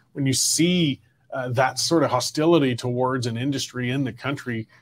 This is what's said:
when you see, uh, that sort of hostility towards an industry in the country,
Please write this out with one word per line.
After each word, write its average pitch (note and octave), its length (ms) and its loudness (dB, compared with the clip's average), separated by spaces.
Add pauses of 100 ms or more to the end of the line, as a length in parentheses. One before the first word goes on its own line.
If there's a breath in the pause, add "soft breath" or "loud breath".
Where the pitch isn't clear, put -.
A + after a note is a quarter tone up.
(120 soft breath)
when C#3 140 -2
you C3+ 80 2
see, E3 640 2 (320)
uh, B2+ 180 -6
that B2+ 280 2
sort E3 240 2
of B2 80 2
hostility D3 640 2
towards B2+ 520 -2
an A#2 100 -4
industry B2+ 540 -4
in C#3 140 -2
the A#2 80 -4
country, A2+ 540 -6 (160 soft breath)